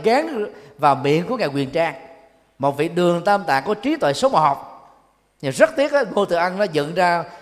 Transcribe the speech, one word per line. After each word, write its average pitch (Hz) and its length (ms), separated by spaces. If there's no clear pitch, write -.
gán 240 500
vào 143 160
miệng 143 320
của 254 100
Ngài 196 120
Huyền 139 220
Trang, 165 240
một - 180
vị 156 120
Đường 170 360
Tam 202 200
Tạng 135 220
có 208 80
trí 277 220
tuệ 147 160
số 254 160
một. 156 280
Nhưng 139 120
rất 311 240
tiếc - 160
á, 277 120
Ngô 202 100
Tự 175 120
Ân 180 220
nó 208 60
dựng 151 300
ra 175 300